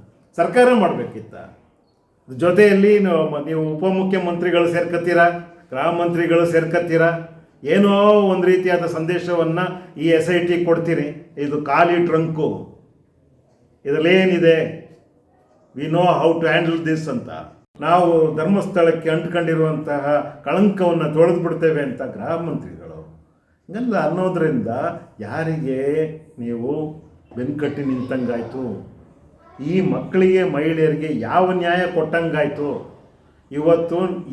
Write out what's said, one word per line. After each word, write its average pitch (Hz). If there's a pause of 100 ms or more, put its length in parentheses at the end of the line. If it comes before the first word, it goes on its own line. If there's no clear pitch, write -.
(360)
ಸರ್ಕಾರ 220
ಮಾಡಬೇಕಿತ್ತ? 139 (960)
ಜೊತೆಯಲ್ಲಿ 196
ನೀವು, 156
ನೀವು 156
ಉಪಮುಖ್ಯಮಂತ್ರಿಗಳು 175
ಸೇರ್ಕತ್ತೀರಾ, 170 (420)
ಗೃಹ 143
ಮಂತ್ರಿಗಳು 170
ಸೇರ್ಕತ್ತೀರಾ, 165 (460)
ಏನೋ 202
ಒಂದು 180
ರೀತಿಯಾದ 180
ಸಂದೇಶವನ್ನ 170 (380)
ಈ 156
ಎಸ್ 160
ಐ 175
ಟಿ 175
ಕೊಡ್ತೀರಿ, 165
"ಇದು 147
ಖಾಲಿ 170
ಟ್ರಂಕು, 160 (1080)
ಇದರಲ್ಲೇನಿದೆ, 165 (920)
we 135
know 160
how 165
to 156
handle 165
this" 156
ಅಂತ. 113 (520)
"ನಾವು 165
ಧರ್ಮಸ್ಥಳಕ್ಕೆ 165
ಅಂಟ್ಕೊಂಡಿರುವಂತಹ 156 (380)
ಕಳಂಕವನ್ನ 170
ತೊಳೆದು 170
ಬಿಡ್ತೇವೆ" 160
ಅಂತ 135
ಗೃಹ 120
ಮಂತ್ರಿಗಳು. 165 (840)
ಹಂಗಲ್ಲ 196
ಅನ್ನೋದ್ರಿಂದ 160 (520)
ಯಾರಿಗೆ 143 (320)
ನೀವು 127 (440)
ಬೆನ್ಕಟ್ಟಿ 143
ನಿಂತಂಗಾಯ್ತು? 123 (680)
ಈ 180
ಮಕ್ಕಳಿಗೆ, 185
ಮಹಿಳೆಯರಿಗೆ 156
ಯಾವ 170
ನ್ಯಾಯ 175
ಕೊಟ್ಟಂಗಾಯ್ತು? 151 (520)
ಇವತ್ತು 170